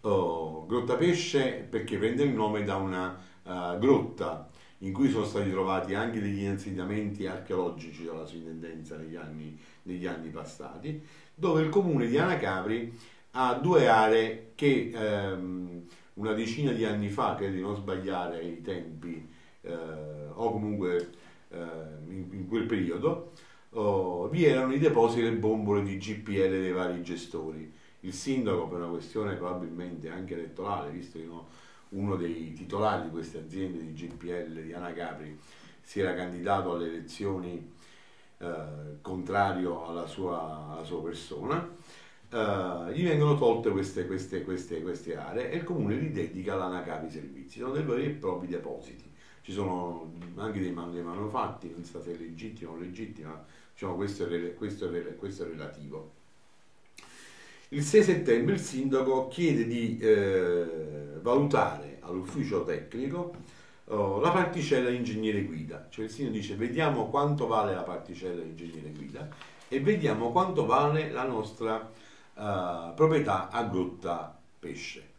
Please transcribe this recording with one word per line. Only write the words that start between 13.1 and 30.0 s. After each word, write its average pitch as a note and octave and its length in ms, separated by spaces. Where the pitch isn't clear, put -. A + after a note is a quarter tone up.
ha B2+ 220
due C3+ 340
aree A2+ 680
che, B2+ 380
ehm, F#2 920
una G#2+ 180
decina A#2 400
di A2 100
anni G#2 240
fa, F#3+ 280
credo G2 200
di F2+ 60
non G2 160
sbagliare F#2 680
i E2+ 180
tempi, E2 680
eh, D#2 680
o A2 180
comunque, F#2 600
eh, F2 100
in, F#2 240
in F#2+ 160
quel A2 180
periodo, G#2+ 680
oh, F#2+ 580
vi E3 160
erano C3 280
i C#3+ 60
depositi A#2 420
delle A2+ 140
bombole G#2 480
di G2 140
G G2+ 180
P G2+ 140
L F#2+ 200
dei F#2 220
vari F2+ 320
gestori. D#2 680
Il F#2 140
sindaco, G#2 540
per F2 120
una E2+ 80
questione F2 480
probabilmente F2 760